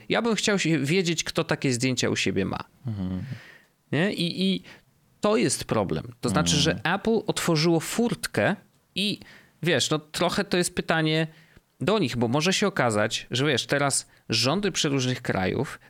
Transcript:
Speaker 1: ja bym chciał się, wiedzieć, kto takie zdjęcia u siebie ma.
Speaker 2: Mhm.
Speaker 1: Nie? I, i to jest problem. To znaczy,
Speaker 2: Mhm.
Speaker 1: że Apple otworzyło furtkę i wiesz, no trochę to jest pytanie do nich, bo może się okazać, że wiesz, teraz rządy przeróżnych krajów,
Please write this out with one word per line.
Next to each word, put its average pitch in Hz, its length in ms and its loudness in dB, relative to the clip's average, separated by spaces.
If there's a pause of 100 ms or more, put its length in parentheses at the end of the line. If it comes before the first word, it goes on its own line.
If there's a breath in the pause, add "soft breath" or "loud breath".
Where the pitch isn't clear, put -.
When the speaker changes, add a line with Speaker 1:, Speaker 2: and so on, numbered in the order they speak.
Speaker 1:
ja 196 120 2
bym 226 140 0
chciał 202 240 0
się, 160 200 2
wiedzieć, 165 440 0
kto - 200 -4
takie 147 300 0
zdjęcia 123 360 0
u 104 60 0
siebie 98 300 0
ma. - 140 -4 (280)
Speaker 2:
Mhm. 92 340 -4 (680 loud breath)
Speaker 1:
Nie? 175 220 0
I, 170 300 -2 (100)
i 180 100 -6 (580 loud breath)
to 214 160 2
jest 185 280 0
problem. - 460 -2 (100)
To 127 80 -2
znaczy, 170 280 2
Speaker 2:
Mhm. 139 60 2 (200)
Speaker 1:
że 160 120 2
Apple 220 320 0
otworzyło 165 520 2
furtkę 180 760 0 (400)
i 190 240 -2 (440 loud breath)
wiesz, 151 260 2
no 156 100 2
trochę 180 440 -2
to - 140 -2
jest 175 180 0
pytanie 160 520 2 (540 loud breath)
do 208 180 2
nich, 120 180 0
bo 117 100 2
może 151 260 2
się 208 140 2
okazać, 113 640 0
że 127 140 0
wiesz, 135 200 0
teraz 143 420 0 (220 soft breath)
rządy 139 420 0
przeróżnych 131 500 0
krajów, 139 580 -2 (100)